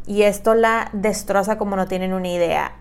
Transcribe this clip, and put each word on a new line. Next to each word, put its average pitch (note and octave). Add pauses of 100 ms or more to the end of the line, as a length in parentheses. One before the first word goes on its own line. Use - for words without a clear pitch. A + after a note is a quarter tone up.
y G#3
esto G#3
la A3+
destroza G3+
como G3+
no F#3+
tienen F#3
una F3+
idea. D#3+